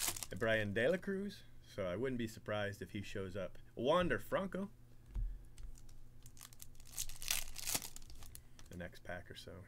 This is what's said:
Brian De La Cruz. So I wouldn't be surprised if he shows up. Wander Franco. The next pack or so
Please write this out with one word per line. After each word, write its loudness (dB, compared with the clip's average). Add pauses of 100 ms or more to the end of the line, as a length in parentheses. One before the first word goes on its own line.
(380)
Brian 6
De 6
La 8
Cruz. -2 (320)
So 0
I 2
wouldn't 2
be 2
surprised 0
if -6
he 0
shows -2
up. 0 (180)
Wander 6
Franco. 0 (4000)
The -8
next -6
pack -6
or -8
so -10 (160)